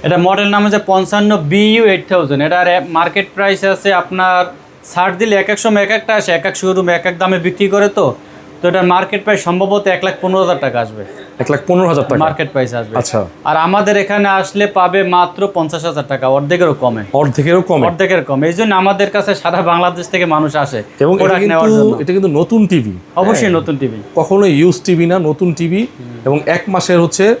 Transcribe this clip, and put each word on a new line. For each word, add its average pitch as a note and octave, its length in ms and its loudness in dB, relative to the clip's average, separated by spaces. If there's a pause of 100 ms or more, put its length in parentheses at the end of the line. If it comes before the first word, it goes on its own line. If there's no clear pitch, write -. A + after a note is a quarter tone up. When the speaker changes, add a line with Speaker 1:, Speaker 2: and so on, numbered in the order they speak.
Speaker 1:
এটা E3+ 120 2
মডেল G3 320 2
নাম G3+ 160 2
হচ্ছে G#3 200 2
পঞ্চান্ন F#3+ 520 0
বিইউ G#3 480 2
এইট F#3 240 2
থাউজেন্ড। C#3+ 340 0
এটার F3 240 2
এ-, F3 220 2
মার্কেট F3 460 -2
প্রাইস G3 280 -2
আছে F#3+ 300 0
আপনার, F3+ 500 0 (500)
ছাড় F3+ 220 0
দিলে G#3 200 0
এক F#3+ 140 0
এক G#3 100 -2
সময় G#3 240 2
এক G3 80 -2
একটা A3 240 -2
আসে, F#3+ 160 -2
এক E3 140 -2
এক F#3+ 100 -4
শোরুম F#3 340 0
এক E3+ 160 0
এক F3+ 120 -2
দামে F#3 220 0
বিক্রি F3+ 280 -2
করে G3+ 220 2
তো। G3+ 160 0 (560)
তো F3 60 0
এটার F3+ 180 2
মার্কেট F#3 380 0
প্রাইস G#3 200 0
সম্ভবত G3 440 0
এক F3+ 160 0
লাখ F#3+ 180 -4
পনেরো F#3 200 0
হাজার F3 180 0
টাকা B2+ 200 -2
আসবে। G#2+ 240 -8 (360)
Speaker 2:
এক C3+ 120 -4
লাখ C#3 160 0
পনেরো F3+ 200 2
হাজার D#3+ 160 0
টাকা? C#3+ 140 -2
Speaker 1:
মার্কেট D3+ 340 -2
প্রাইস B2+ 220 -4
আসবে। A2+ 240 -8
Speaker 2:
আচ্ছা। G#2 280 -2 (180)
Speaker 1:
আর D3 140 0
আমাদের G3 400 2
এখানে G3+ 320 0
আসলে F#3+ 380 0
পাবে F#3+ 360 0
মাত্র F3+ 500 0
পঞ্চাশ D#3+ 320 -4
হাজার D3+ 220 -4
টাকা, C3 200 -4
অর্ধেকেরও C#3+ 460 2
কমে। A2+ 300 -2 (100)
Speaker 2:
অর্ধেকেরও D3 480 2
কমে? D#3+ 240 0
Speaker 1:
অর্ধেকের F3 380 0
কমে। C#3 240 -2
এই E3+ 60 0
জন্য G#3 220 0
আমাদের G3 360 2
কাছে G3+ 240 0
সারা F3+ 260 -2
বাংলাদেশ E3+ 460 0
থেকে F3+ 180 0
মানুষ D3+ 300 0
আসে B2+ 240 -2 (200)
Speaker 2:
এবং D#3+ 160 4
এটা G3 60 0
Speaker 1:
প্রোডাক্ট F#3+ 260 2
নেওয়ার D#3+ 220 2
Speaker 2:
কিন্তু, G#3+ 140 4
Speaker 1:
জন্য। G#3+ 180 2
Speaker 2:
এটা D3+ 120 -4
কিন্তু F#3+ 160 2 (100)
নতুন A3 280 2
টিভি। B2 260 -2 (220)
Speaker 1:
অবশ্যই G#3 260 0
Speaker 2:
হ্যাঁ। F#3+ 160 0
Speaker 1:
নতুন D#3+ 200 -4
টিভি। A#2 220 -6 (160)
Speaker 2:
কখনোই F#3+ 440 2
ইউজ F3 160 4 (100)
টিভি E3+ 200 2
না, F3+ 140 0
নতুন D#3 340 0
টিভি। E3+ 280 -2
Speaker 1:
হুম। A#2+ 460 -8
Speaker 2:
এবং C#3 180 2
এক E3+ 220 -2
মাসের F3+ 340 0
হচ্ছে F3+ 240 0 (160)